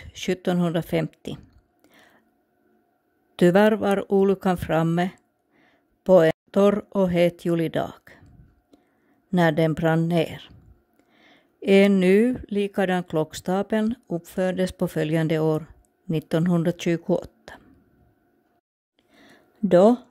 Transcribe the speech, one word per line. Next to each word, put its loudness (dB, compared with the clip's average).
sjuttonhundrafemtio. -6
Tyvärr 4
var -2
olyckan 0
framme -2
på 6
en 4
torr 2
och -2
het 0
julidag -4
när 2
den 0
brann 0
ner. -4
En 4
ny 2
likadan -4
klockstapel -4
uppfördes -6
på -4
följande -2
år, -2
nittonhundratjugoåtta. -4
Då 4